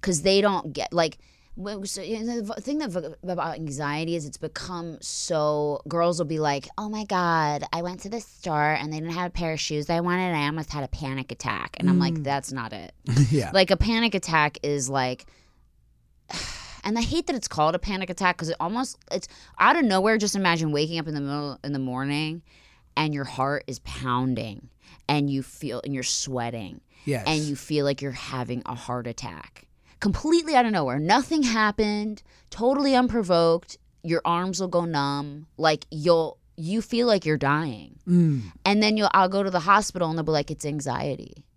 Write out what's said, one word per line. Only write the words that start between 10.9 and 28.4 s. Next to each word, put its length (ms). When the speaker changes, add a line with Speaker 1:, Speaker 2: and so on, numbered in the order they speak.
Speaker 1:
attack." 480
And 100
I'm 80
like, 160
Speaker 2:
Mm. 80
Speaker 1:
"That's 300
not 200
it." 200
Speaker 2:
<laughs> 260
Yeah. 200
Speaker 1:
Like, 200
a 40
panic 380
attack 480
is 260
like, 380
<sighs> 540
and 140
I 40
hate 240
that 100
it's 120
called 260
a 40
panic 320
attack 260
'cause 120
it 120
almost, 380
it's 180
out 180
of 80
nowhere. 340
Just 180
imagine 360
waking 260
up 100
in 60
the 60
middle, 440
in 80
the 60
morning 640
and 180
your 100
heart 420
is 140
pounding 880
and 220
you 120
feel, 420
and 100
you're 80
sweating 760
Speaker 2:
Yes. 220
Speaker 1:
and 160
you 140
feel 280
like 180
you're 100
having 540